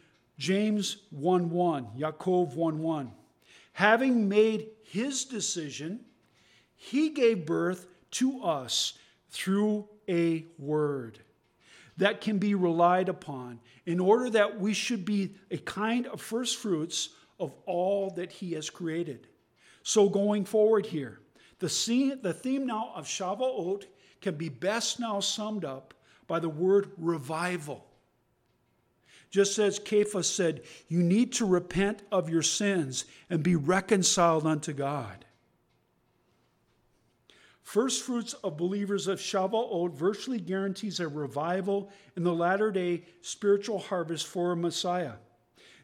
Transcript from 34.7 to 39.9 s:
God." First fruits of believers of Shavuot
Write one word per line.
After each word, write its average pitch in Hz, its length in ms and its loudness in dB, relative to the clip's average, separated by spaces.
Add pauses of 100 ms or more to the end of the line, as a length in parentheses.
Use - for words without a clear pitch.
God." 139 520 -6 (2500)
First 240 400 0
fruits 240 300 -4
of 165 240 -6
believers 190 500 -2
of 185 140 -2
Shavuot 190 720 -2